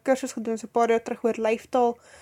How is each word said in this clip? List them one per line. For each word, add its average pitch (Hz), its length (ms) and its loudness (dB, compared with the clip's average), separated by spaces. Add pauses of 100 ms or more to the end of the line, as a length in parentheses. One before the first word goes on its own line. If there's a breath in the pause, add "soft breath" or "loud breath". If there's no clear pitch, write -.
kursus 262 300 0
gedoen 226 260 -6
so 226 80 -12
'n - 40 -18
paar 233 180 2
jaar 226 140 2
terug - 220 -8
oor 220 120 0
lyftaal 240 640 0 (240 loud breath)